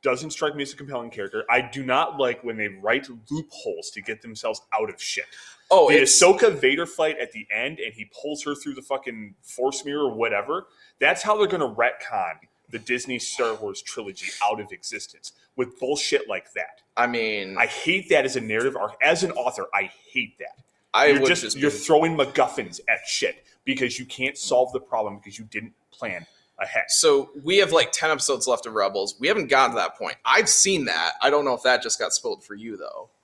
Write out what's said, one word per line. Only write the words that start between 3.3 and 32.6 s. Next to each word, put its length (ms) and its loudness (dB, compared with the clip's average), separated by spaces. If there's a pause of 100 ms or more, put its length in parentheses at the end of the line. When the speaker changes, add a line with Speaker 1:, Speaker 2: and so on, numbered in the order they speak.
Speaker 1:
loopholes 600 -8
to 120 -14
get 200 -8
themselves 380 -8 (140)
out 160 0
of 100 -14
shit. 260 -6 (440)
Speaker 2:
Oh, 180 10
Speaker 1:
The 140 6
Speaker 2:
it's 180 6
Speaker 1:
Ahsoka 320 8
Vader 340 2
fight 340 -2
at 120 -8
the 220 -14
end, 240 -4
and 160 -10
he 160 -16 (100)
pulls 220 -8
her 140 -4
through 180 -12
the 80 -16
fucking 580 -8
force 440 -4
mirror 220 -2
or 80 0
whatever. 520 -2 (320)
That's 240 2
how 160 2
they're 80 4
gonna 260 -2
retcon 600 -2 (360)
the 120 -10
Disney 400 -6
Star 340 -2
Wars 260 -8
trilogy 460 -12 (160)
out 180 0
of 120 -12
existence, 600 -14 (240)
with 220 -4
bullshit 500 -2
like 260 -8
that. 260 -10 (160)
Speaker 2:
I 100 4
mean, 500 -4
Speaker 1:
I 100 2
hate 420 -2
that 160 6
as 100 -2
a 60 -2
narrative 360 0
arc. 240 -4
As 220 4
an 100 0
author, 400 -2
I 120 2 (260)
hate 300 -6
that. 180 -14 (360)
Speaker 2:
I 120 6
Speaker 1:
You're 140 6
Speaker 2:
would 80 4
Speaker 1:
just, 140 2
Speaker 2:
just 140 -4
Speaker 1:
you're 140 2
Speaker 2:
be 80 -6
Speaker 1:
throwing 400 4
MacGuffins 720 0
at 180 2
shit 380 -4 (200)
because 340 -2
you 60 -10
can't 320 -6
solve 360 0
the 80 -4
problem 360 -4
because 220 -20
you 80 -14
didn't 260 -12 (180)
plan 360 -10 (320)
ahead. 300 -2
Speaker 2:
So 420 4 (120)
we 160 2
have, 140 4
like, 200 4
ten 180 0
episodes 360 0
left 200 0
of 80 -12
Rebels. 440 0
We 80 -4
haven't 220 0
gotten 260 4
to 60 0
that 160 -2
point. 280 -8
I've 260 4
seen 340 2
that. 280 0 (100)
I 80 4
don't 160 2
know 80 0
if 80 -10
that 200 4
just 160 -4
got 140 -2
spoiled 320 -4
for 100 -14
you, 220 -12